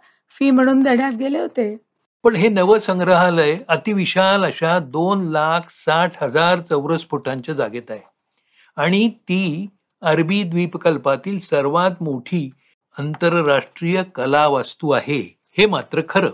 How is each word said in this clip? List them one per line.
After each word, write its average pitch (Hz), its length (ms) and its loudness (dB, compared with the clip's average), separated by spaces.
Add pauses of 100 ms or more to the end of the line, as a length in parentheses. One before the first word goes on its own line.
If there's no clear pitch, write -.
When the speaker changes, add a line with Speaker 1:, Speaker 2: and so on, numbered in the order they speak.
(400)
Speaker 1:
फी 277 120 2
म्हणून 262 320 4
देण्यात 262 280 2
गेले 269 280 -4
होते. 220 380 -4 (460)
Speaker 2:
पण 233 120 4
हे 196 140 2
नवं 202 300 4
संग्रहालय 180 800 2 (100)
अतिविशाल 190 800 0
अशा 165 340 0
दोन 170 420 -2
लाख 160 380 0 (100)
साठ 165 540 -2
हजार 165 360 2
चौरस 160 520 -4
फुटांच्या 139 440 -6
जागेत 117 360 -6
आहे 107 100 -12 (720)
आणि 190 340 0
ती 180 580 -4 (340)
अरबी 165 420 0
द्वीपकल्पातील 165 960 -2
सर्वात 170 640 -2
मोठी 143 460 -6 (480)
आंतरराष्ट्रीय 165 1080 0 (120)
कला 139 320 2
वास्तू 143 420 -2
आहे, 135 500 -4 (180)
हे 202 80 4
मात्र 160 440 -2
खरं. 180 240 0